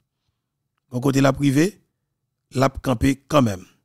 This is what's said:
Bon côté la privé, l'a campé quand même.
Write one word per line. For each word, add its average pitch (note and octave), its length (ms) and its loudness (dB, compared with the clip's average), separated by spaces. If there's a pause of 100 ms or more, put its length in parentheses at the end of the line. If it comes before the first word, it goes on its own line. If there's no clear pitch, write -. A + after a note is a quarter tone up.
(920)
Bon B2 80 -8
côté C3+ 220 0
la C3+ 120 4
privé, C#3+ 480 0 (680)
l'a C3 180 0
campé C3+ 600 -2
quand D#3 140 2
même. F#2+ 220 -2 (200)